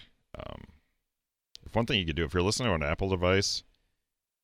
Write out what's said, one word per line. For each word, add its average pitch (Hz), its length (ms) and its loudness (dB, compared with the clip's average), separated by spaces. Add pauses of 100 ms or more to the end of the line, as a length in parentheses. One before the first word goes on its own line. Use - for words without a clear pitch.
(360)
Um, - 280 -14 (1000)
if - 100 -10
one 117 100 2
thing 117 140 2
you 90 60 0
could 78 100 -2
do, 80 100 0
if 73 80 -4
you're 90 100 2
listening 110 260 0
on 80 140 2
an 71 60 0
Apple 95 200 -2
device, 92 540 2 (800)